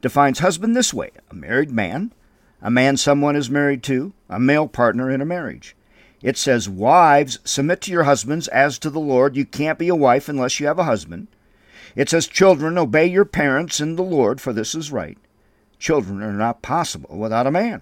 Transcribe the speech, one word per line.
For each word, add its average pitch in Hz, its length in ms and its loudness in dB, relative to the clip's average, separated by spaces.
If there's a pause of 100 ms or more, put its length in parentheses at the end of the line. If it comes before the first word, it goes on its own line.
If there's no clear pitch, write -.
defines 139 380 0
husband 185 360 0
this 254 180 0
way: 98 180 -8 (200)
a - 20 -20
married 117 380 -2
man, 117 400 -4 (500)
a - 80 -6
man 131 280 2
someone 143 400 2
is 135 120 -4
married 143 340 0
to, 139 280 -4 (160)
a 90 100 -8
male 139 300 2
partner 123 420 0
in 135 120 -2
a 143 40 -4
marriage. 156 520 -10 (440)
It - 160 -2
says, 120 300 0
"Wives, 143 800 4
submit 147 380 -2
to 196 80 -8
your 170 120 2
husbands 143 460 0
as 139 300 2
to 156 100 -6
the 147 100 -6
Lord." 135 380 2
You 135 80 -2
can't 151 340 -4
be 165 80 -2
a 180 80 2
wife 139 320 4
unless 131 320 -2
you 147 80 -2
have 160 100 -2
a 180 60 0
husband. 95 460 -4 (680)
It - 140 -2
says, 165 180 2
"Children, 170 500 4
obey 156 280 2
your 180 180 4
parents 151 560 0
in 156 160 -4
the 180 80 -2
Lord, 135 380 0
for 131 100 -6
this 110 240 -4
is 156 160 -8
right." 92 260 -6 (600)
Children 101 420 -2
are 107 120 -8
not 113 280 -2
possible 95 560 -6
without 110 300 -2
a 139 40 0
man. 202 300 -2